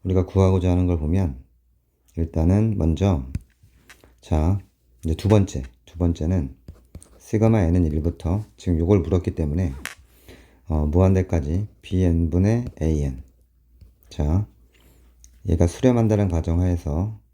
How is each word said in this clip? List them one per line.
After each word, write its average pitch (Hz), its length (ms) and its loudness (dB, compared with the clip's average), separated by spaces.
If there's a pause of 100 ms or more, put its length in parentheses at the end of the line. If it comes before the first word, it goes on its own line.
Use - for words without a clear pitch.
우리가 92 220 0
구하고자 95 440 2
하는 90 160 2
걸 87 140 0
보면 78 380 -2 (800)
일단은 90 600 0
먼저, 80 460 0 (1000)
자, 82 360 0 (460)
이제 80 120 -2
두 - 120 -6
번째, 98 360 2 (220)
두 - 120 -20
번째는 85 580 -2 (640)
시그마 110 460 2
n은 85 200 2
일부터 82 640 -2 (100)
지금 82 240 -2
요걸 92 200 2
물었기 90 360 -2
때문에, 78 380 -2 (960)
어, 76 160 0
무한대까지 90 800 0 (140)
비엔분의 92 840 0 (140)
에이엔. 71 420 -2 (840)
자, 80 400 -2 (1000)
얘가 85 180 4
수렴한다는 110 640 2
가정하에서 85 880 -2 (140)